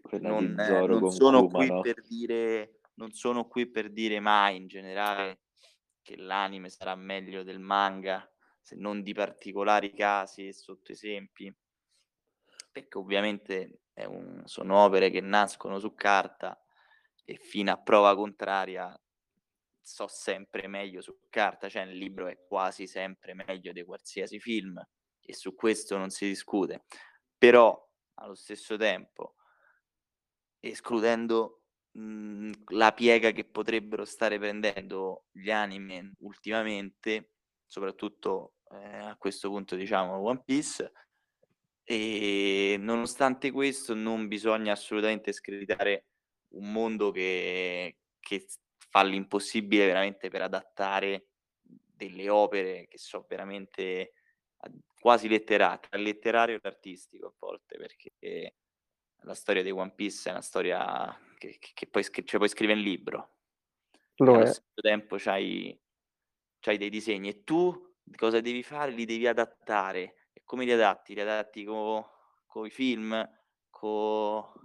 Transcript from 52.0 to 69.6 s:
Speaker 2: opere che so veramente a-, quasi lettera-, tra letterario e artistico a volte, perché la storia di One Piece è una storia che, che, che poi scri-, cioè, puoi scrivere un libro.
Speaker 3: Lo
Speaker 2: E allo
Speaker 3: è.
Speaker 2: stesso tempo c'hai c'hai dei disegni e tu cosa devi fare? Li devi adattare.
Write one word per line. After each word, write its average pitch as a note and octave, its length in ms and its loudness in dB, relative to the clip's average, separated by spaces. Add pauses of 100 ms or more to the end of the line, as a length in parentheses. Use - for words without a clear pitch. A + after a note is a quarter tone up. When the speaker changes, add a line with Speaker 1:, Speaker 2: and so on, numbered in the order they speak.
Speaker 2:
opere G2 580 2
che - 100 -20
so - 300 -14
veramente F#2+ 840 -8 (440)
a-, - 140 -18 (280)
quasi A2+ 280 8
lettera-, G#2 520 4
tra - 200 -10
letterario A2+ 580 0
e - 60 -8
artistico F#2+ 640 -14
a - 120 -18
volte, F2+ 380 -14
perché - 800 -14 (680)
la F#2+ 120 -14
storia G2 280 0
di F#2+ 80 -2
One F#2+ 240 -6
Piece G2 340 -6
è - 20 -6
una F#2+ 100 -8
storia - 760 -2 (200)
che, - 220 -18
che, - 140 -20
che - 140 -12
poi G2+ 160 0
scri-, - 220 -8
cioè, - 120 -2
puoi G#2 120 4
scrivere G#2+ 300 0
un G#2 60 -2
libro. - 500 -6 (840)
Speaker 3:
Lo B2+ 160 10
Speaker 2:
E - 20 12
allo A2+ 80 10
Speaker 3:
è. A#2 40 6
Speaker 2:
stesso - 340 -4
tempo G#2 360 2
c'hai F#2+ 640 -4 (800)
c'hai G#2+ 160 0
dei G#2 120 -4
disegni G#2 380 -4
e G#2 160 -10
tu F3 500 -2 (220)
cosa A2+ 240 2
devi A#2+ 240 -6
fare? D3 280 -6
Li A#2 120 -6
devi A2+ 240 -2
adattare. G2+ 1040 -2